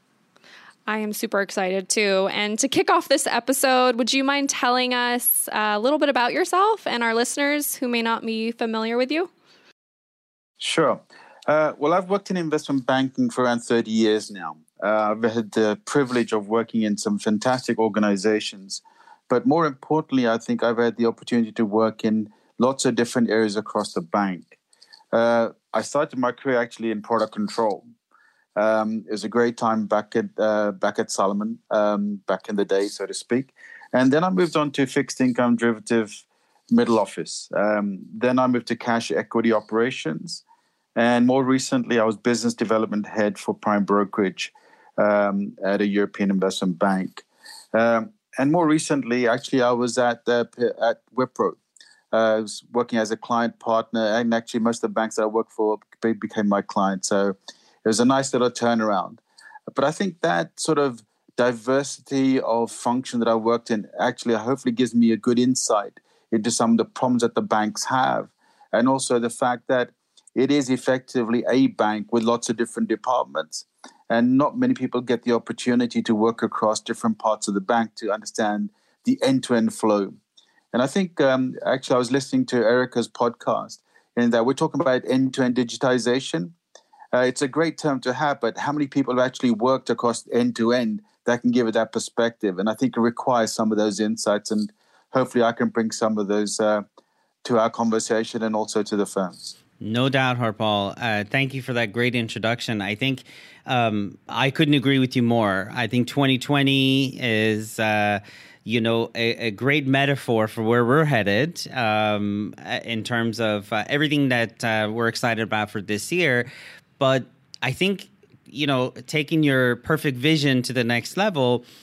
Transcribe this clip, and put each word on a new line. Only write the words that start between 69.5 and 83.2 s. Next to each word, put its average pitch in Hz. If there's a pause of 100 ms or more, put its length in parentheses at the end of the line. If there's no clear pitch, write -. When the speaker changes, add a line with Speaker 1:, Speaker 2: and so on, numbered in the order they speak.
Speaker 2:
that 123 (460)
it 131
is 139
effectively 123
a 131
bank 107
with 117
lots 117
of 113
different 113
departments, 131 (420)
and 120
not 143
many 127
people 127
get 120
the 120
opportunity 117
to 117
work 113
across 107
different 113
parts 107
of 101
the 101
bank 113
to 104
understand 104 (340)
the 131
end-to-end 123
flow. 104 (580)
And 120
I 135
think, 180
um, 131
actually, 135
I -
was 123
listening 131
to 123
Erica's 120
podcast, 117 (400)